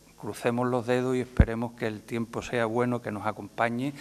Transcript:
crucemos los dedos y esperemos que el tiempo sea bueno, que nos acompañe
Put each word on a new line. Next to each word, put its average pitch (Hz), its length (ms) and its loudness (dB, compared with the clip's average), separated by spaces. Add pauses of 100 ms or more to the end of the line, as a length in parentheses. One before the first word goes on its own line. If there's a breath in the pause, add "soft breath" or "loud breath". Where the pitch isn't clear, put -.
(200)
crucemos 120 480 0
los 123 180 2
dedos 123 300 2
y 127 60 2
esperemos 117 520 2
que 117 140 -4
el 107 140 -4
tiempo 117 400 -4
sea 117 240 0
bueno, 120 360 0
que 107 100 -6
nos 101 140 -6
acompañe 117 760 -2